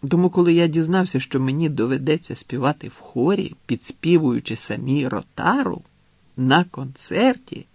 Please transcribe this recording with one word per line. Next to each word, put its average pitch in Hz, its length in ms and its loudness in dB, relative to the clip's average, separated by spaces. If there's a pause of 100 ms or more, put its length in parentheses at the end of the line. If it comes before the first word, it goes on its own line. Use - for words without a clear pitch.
Тому, 175 220 4
коли 175 220 4
я 170 140 4
дізнався, 165 540 0
що 131 200 -2
мені 139 280 0
доведеться 135 680 -2
співати 139 520 -4
в - 100 -20
хорі, 175 560 -2 (120)
підспівуючи 127 880 0
самі 131 520 -4
Ротару, 175 720 -2 (540)
на 135 280 2
концерті - 1120 -4